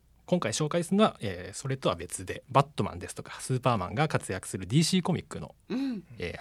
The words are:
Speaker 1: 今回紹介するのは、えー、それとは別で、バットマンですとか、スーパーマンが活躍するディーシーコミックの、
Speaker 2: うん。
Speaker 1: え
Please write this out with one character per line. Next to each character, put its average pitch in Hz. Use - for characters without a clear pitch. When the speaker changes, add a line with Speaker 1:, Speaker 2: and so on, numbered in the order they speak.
Speaker 1:
今 180
回 110
紹 151
介 175
す -
る 196
の 214
は、 -
え 92
ー、 -
そ -
れ 135
と -
は 127
別 87
で、 -
バ -
ッ -
ト -
マ 90
ン 87
で -
す -
と -
か、 -
ス -
ー 120
パ 123
ー -
マ 90
ン 98
が 147
活 -
躍 92
す 104
る 92
デ 104
ィ -
ー 170
シ 190
ー -
コ 185
ミ -
ッ -
ク -
の、 -
Speaker 2:
う 190
ん。 254
Speaker 1:
え 87